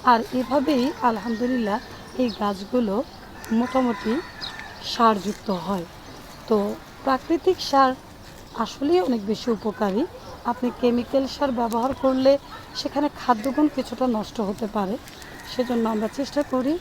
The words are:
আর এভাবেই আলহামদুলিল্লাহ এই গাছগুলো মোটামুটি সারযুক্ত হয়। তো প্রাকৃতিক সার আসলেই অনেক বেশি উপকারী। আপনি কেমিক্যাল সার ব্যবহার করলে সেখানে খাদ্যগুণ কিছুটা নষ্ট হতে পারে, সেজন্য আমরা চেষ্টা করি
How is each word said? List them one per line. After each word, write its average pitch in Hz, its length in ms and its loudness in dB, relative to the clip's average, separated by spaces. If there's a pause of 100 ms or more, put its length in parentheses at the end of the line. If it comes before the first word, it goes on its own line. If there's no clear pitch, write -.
আর 240 160 6 (140)
এভাবেই 254 580 2 (100)
আলহামদুলিল্লাহ 226 760 0 (380)
এই 254 120 2 (100)
গাছগুলো 202 640 0 (480)
মোটামুটি 240 720 2 (640)
সারযুক্ত 214 680 2
হয়। 175 360 -2 (640)
তো 214 280 2 (280)
প্রাকৃতিক 320 580 2
সার 269 340 4 (600)
আসলেই 294 460 2
অনেক 233 240 0
বেশি 214 260 0
উপকারী। 208 540 0 (400)
আপনি 240 260 0 (100)
কেমিক্যাল 240 460 2
সার 277 240 0
ব্যবহার 233 420 0
করলে 262 440 6 (380)
সেখানে 294 340 0 (160)
খাদ্যগুণ 254 500 2
কিছুটা 254 320 -2
নষ্ট 220 340 -2
হতে 202 260 -2
পারে, 202 300 -2 (580)
সেজন্য 233 340 0
আমরা 220 180 0
চেষ্টা 277 360 -2
করি 262 380 0